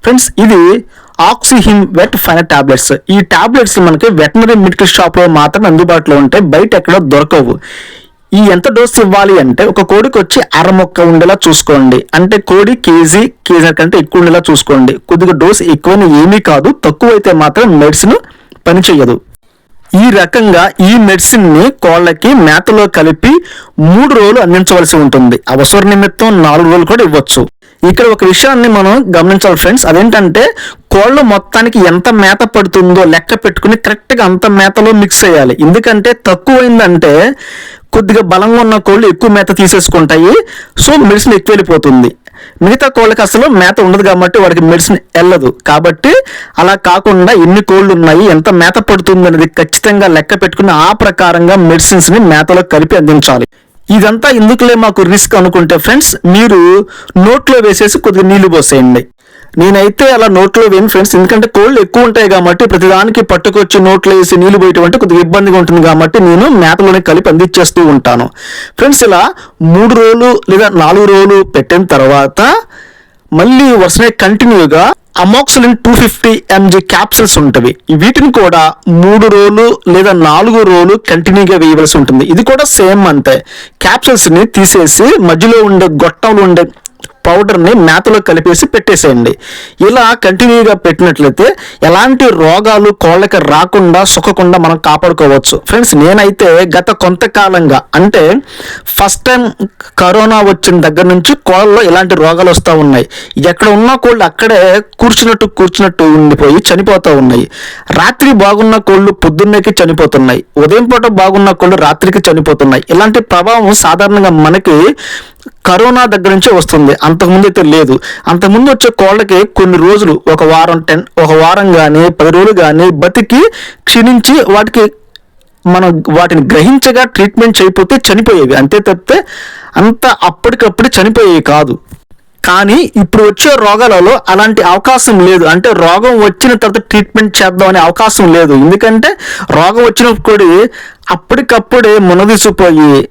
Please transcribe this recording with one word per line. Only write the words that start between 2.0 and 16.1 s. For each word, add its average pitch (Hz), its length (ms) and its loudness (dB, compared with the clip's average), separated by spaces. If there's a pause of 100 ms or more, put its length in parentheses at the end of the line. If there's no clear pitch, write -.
ఫైనల్ 165 300 -2
టాబ్లెట్స్. 139 380 -2 (240)
ఈ - 20 2 (160)
టాబ్లెట్స్ 226 420 -2 (100)
మనకి 160 220 0 (120)
వెటనరీ 220 440 0
మెడికల్ 185 320 0
షాప్ 180 240 -2
లో 180 60 4 (120)
మాత్రమే 151 340 0
అందుబాటులో 160 500 0
ఉంటాయి, 185 220 0 (100)
బయట 214 260 0
ఎక్కడ 180 160 -2 (160)
దొరకవు. 143 420 0 (840)
ఈ 214 40 2 (140)
ఎంత 180 100 -4 (120)
డోసు 240 260 0
ఇవ్వాలి 196 400 0
అంటే 127 180 -2 (120)
ఒక 190 200 -2
కోడికి 226 280 0
వచ్చి - 180 -4 (180)
అర 165 100 0 (120)
మొక్క 175 320 -2
ఉండేలా 175 340 2
చూసుకోండి. 135 540 0 (180)
అంటే 190 180 0 (140)
కోడి 202 260 2 (120)
కేజీ, 165 360 2 (240)
కేజీ 165 320 0
కంటే 175 240 0
ఎక్కువ 175 180 -2
ఉండేలా 170 280 0
చూసుకోండి. 135 440 0 (160)
కొద్దిగా 175 240 0 (100)
డోసు 202 200 0 (120)
ఎక్కువైనా 185 320 0 (160)